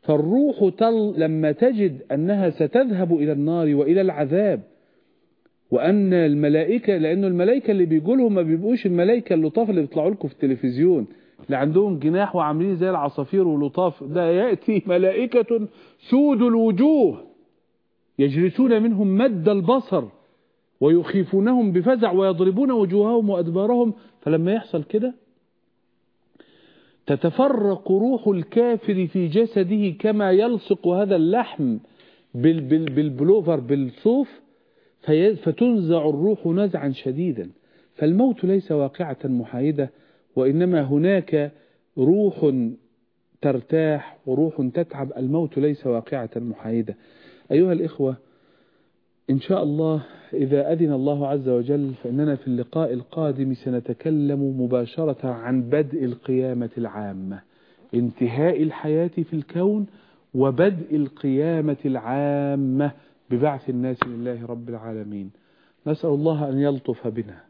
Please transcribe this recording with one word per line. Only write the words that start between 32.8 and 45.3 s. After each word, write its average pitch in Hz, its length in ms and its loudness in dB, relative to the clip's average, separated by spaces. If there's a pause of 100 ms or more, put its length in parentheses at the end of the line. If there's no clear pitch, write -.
بالبلوفر، 151 680 2
بالصوف، 139 800 -2 (600)
في-، 175 340 2
فتنزع 170 760 0
الروح 170 380 0
نزعا 170 420 0
شديدا. 131 600 -6 (460)
فالموت 185 500 2
ليس 190 260 0
واقعة 143 540 -4
محايدة، 131 640 -2 (460)
وإنما 156 460 2
هناك 147 680 0 (460)
روح 160 560 2 (880)
ترتاح 147 840 -2
وروح 151 360 -2 (120)
تتعب. 139 440 -6
الموت 147 400 -4